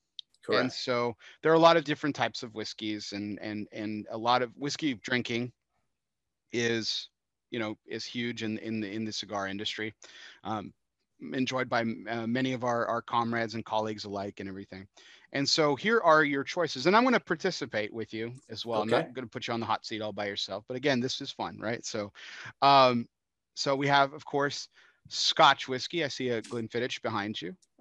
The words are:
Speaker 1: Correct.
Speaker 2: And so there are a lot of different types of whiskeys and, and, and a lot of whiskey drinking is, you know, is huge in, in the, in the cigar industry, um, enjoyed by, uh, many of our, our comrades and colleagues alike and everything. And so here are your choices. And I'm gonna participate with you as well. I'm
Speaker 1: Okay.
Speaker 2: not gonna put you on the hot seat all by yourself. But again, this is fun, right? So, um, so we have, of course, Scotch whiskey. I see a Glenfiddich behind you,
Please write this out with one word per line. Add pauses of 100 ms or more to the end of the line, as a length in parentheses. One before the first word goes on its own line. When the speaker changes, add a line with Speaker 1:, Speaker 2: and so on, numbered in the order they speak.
(440)
Speaker 1:
Correct.
Speaker 2:
And
so (280)
there
are
a
lot
of
different
types
of
whiskeys
and,
and,
and
a
lot
of
whiskey
drinking (1000)
is, (420)
you
know, (100)
is
huge
in,
in
the,
in
the
cigar
industry, (520)
um, (600)
enjoyed
by, (280)
uh,
many
of
our,
our
comrades
and
colleagues
alike
and
everything. (460)
And
so
here
are
your
choices.
And
I'm
gonna
participate
with
you (180)
as
well.
I'm
Speaker 1:
Okay.
Speaker 2:
not
gonna
put
you
on
the
hot
seat
all
by
yourself.
But
again,
this
is
fun,
right?
So, (480)
um, (480)
so
we
have,
of
course, (400)
Scotch
whiskey.
I
see
a
Glenfiddich
behind
you, (260)